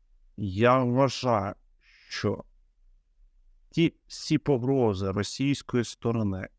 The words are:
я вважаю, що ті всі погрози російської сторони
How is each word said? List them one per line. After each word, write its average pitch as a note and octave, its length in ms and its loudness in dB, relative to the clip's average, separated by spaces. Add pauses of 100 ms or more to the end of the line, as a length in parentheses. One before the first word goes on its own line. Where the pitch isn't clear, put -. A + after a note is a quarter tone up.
(360)
я G#2+ 480 2
вважаю, A#2+ 720 0 (540)
що - 360 -4 (1300)
ті D#3+ 240 2 (120)
всі - 320 -2
погрози A#2+ 720 0
російської B2 720 -2
сторони G#2+ 640 -4 (100)